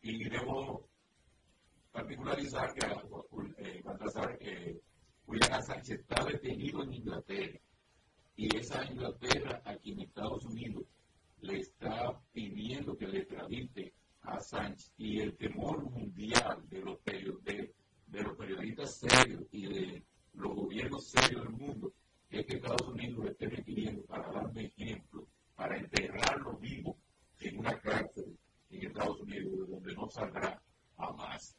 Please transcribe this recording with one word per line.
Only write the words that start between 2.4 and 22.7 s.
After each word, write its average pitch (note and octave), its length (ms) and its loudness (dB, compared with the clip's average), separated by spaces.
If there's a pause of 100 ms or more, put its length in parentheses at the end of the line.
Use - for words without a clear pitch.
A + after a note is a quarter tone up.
que, - 120 2 (720)
eh, - 240 -8
Baltasar, - 580 -2
eh, F3 400 -6 (460)
Julián - 260 8
Assange - 420 -2
está - 300 4
detenido - 580 0
en - 120 -4
Inglaterra, - 640 -4 (760)
y G#2+ 200 4
esa - 300 -2
Inglaterra - 760 2
aquí G#3 280 -6
en G3 80 -4
Estados - 460 -2
Unidos - 380 -4 (560)
le F#4+ 200 -2
está - 580 -2 (140)
pidiendo A2 640 -4
que G2 120 -4
le G2 120 0
extradite - 720 -6 (300)
a - 140 -4
Assange, - 600 -4
y - 240 0
el - 160 0
temor - 540 0
mundial - 760 4
de F#2+ 120 -8
los G2 200 -6
perio-, G2 420 -4
de, G2+ 320 -4 (320)
de G2+ 160 -4
los - 140 -2
periodistas - 640 -4
serios B2 540 8
y F#2+ 140 -4
de F#2+ 360 -2 (320)
los - 200 0
gobiernos - 540 -2
serios A#2+ 340 8
del A2+ 100 -6
mundo C#3+ 400 -4 (380)
es - 160 0
que - 100 0
Estados - 320 2